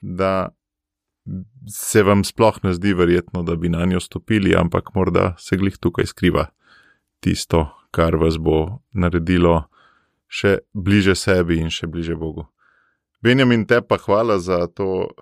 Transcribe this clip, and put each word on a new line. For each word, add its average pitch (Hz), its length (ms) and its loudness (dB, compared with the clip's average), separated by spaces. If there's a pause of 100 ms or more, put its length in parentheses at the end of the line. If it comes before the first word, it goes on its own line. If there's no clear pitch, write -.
da 95 480 -2 (1200)
se - 320 0
vam 101 220 4
sploh 110 380 0
ne 95 100 0
zdi 92 220 0
verjetno, 87 480 0
da 85 140 -2
bi 82 120 -4
nanjo 87 320 0
stopili, 95 560 0
ampak 87 380 -2
morda 92 440 0
se - 180 -6
glih 95 220 -4
tukaj 92 280 -2
skriva 76 400 -2 (760)
tisto, - 460 -2 (240)
kar 82 260 0
vas 80 220 0
bo 80 440 -2 (100)
naredilo 87 720 0 (640)
še - 300 0 (160)
bliže 98 400 2
sebi 87 480 0
in 80 80 -4
še - 160 -8
bliže 82 280 -6
Bogu. 80 320 -10 (760)
Benjamin, 120 440 4
te 120 160 4
pa - 160 0
hvala 107 400 2
za 87 280 0
to 92 420 -4 (140)